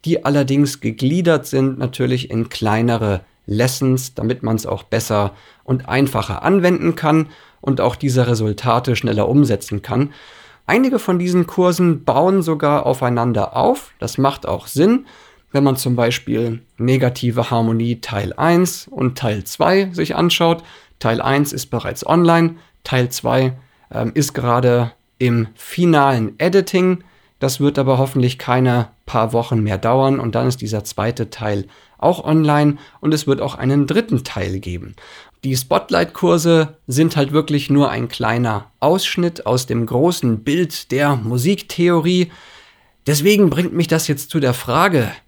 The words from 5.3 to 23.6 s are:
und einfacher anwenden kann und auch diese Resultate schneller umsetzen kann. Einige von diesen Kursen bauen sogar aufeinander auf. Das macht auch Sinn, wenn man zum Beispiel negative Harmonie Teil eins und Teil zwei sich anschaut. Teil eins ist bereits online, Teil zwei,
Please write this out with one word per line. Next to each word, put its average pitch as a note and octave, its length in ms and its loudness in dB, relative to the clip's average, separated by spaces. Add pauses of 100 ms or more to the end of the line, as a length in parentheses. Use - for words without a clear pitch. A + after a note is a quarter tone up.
und C3 260 -4
einfacher B2 540 -2
anwenden F3 520 2
kann D#3 320 0 (320)
und C3+ 220 -2
auch A#2 140 0
diese B2+ 320 0
Resultate A#2 680 0
schneller G#2 320 0
umsetzen A#2 540 0
kann. C3+ 320 -2 (540)
Einige B3+ 300 2
von F3+ 220 0
diesen F3+ 260 2
Kursen F3 600 2
bauen F3 360 2
sogar D3+ 440 0
aufeinander A#2+ 720 0
auf. A#3 440 0
Das - 180 -6
macht C3+ 300 0
auch - 200 -4
Sinn, G#3 380 2 (460)
wenn C#3 120 2
man C3+ 140 2
zum B2 180 -2
Beispiel A#2 680 -2 (160)
negative B2 720 0
Harmonie A#2 520 0
Teil G#2 320 -6
eins F3 560 0
und B2+ 280 -4
Teil G#2+ 260 -4
zwei F#3+ 500 0
sich E3+ 220 -4
anschaut. E3+ 480 0 (360)
Teil A2+ 220 0
eins C#3+ 320 0
ist C3 140 -8
bereits A#2+ 380 -6
online, E3 500 4 (280)
Teil B2 260 0
zwei, B2+ 440 0 (360)